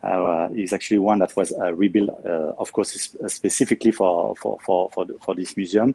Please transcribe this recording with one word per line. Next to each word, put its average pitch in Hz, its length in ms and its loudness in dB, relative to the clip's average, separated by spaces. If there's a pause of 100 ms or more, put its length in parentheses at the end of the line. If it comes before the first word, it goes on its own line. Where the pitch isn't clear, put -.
uh, 90 520 0
is 98 180 -2
actually 101 260 0
one 104 200 4
that 95 180 2
was, 95 160 0
uh, 90 220 -2
rebuilt, 98 360 2 (140)
uh, 80 340 -2
of - 140 -8
course, - 220 -2
s-, - 380 -8
specifically 117 600 2
for, 92 440 2
for, 110 280 -6
for, 92 260 0
for, 92 140 -4
the, 90 160 -8
for - 140 -4
this 90 220 -6
museum. 104 380 2